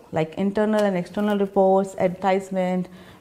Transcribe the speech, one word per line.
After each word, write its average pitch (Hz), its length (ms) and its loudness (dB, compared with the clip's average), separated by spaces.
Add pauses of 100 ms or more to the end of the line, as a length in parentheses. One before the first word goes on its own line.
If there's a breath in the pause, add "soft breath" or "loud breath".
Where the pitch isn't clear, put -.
(100)
like 160 240 -4
internal 214 460 0
and 202 160 2
external 208 420 -2
reports, 196 600 2
advertisement, 185 880 -2 (320 loud breath)